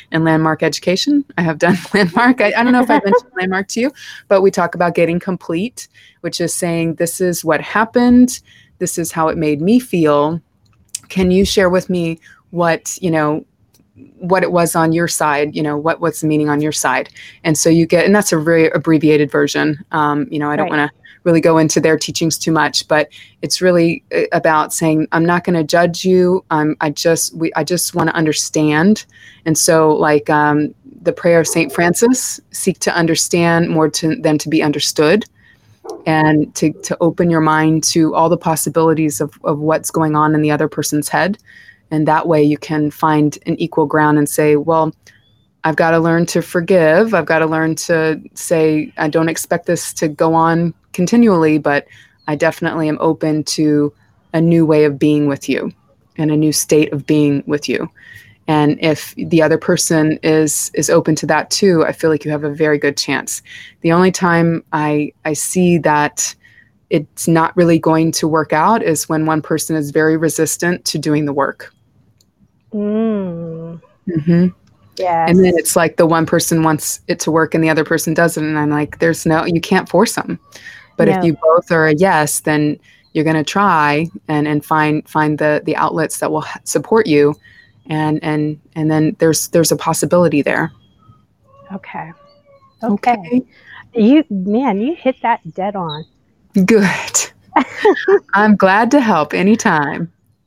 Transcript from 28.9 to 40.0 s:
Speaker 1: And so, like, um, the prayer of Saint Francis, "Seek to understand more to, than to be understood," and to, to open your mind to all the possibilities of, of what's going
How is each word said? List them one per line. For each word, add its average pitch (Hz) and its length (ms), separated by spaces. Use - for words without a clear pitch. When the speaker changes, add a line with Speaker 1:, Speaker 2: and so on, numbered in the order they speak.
Speaker 1:
And 160 100
so, 160 400
like, 151 360
um, 147 420
the 170 100
prayer 170 260
of 156 80
Saint - 240
Francis, 202 720
"Seek - 280
to - 160
understand 165 760
more 160 220
to, 156 240
than 151 240
to 151 100
be 156 140
understood," 156 600
and 156 500
to, 156 160
to - 180
open 175 280
your 165 120
mind 156 440
to 160 300
all 165 140
the 170 80
possibilities 160 840
of, 147 100
of 151 160
what's 156 320
going 156 240